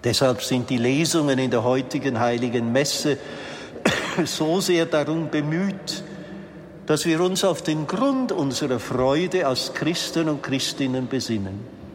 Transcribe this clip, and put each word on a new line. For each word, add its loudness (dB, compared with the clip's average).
Deshalb 2
sind -2
die 0
Lesungen 4
in 2
der 2
heutigen 0
Heiligen 2
Messe 2
<coughs> 0
so 0
sehr 4
darum 0
bemüht, -2
dass 2
wir 2
uns 2
auf 2
den -2
Grund 2
unserer 0
Freude 2
als -2
Christen 0
und -2
Christinnen -2
besinnen. -2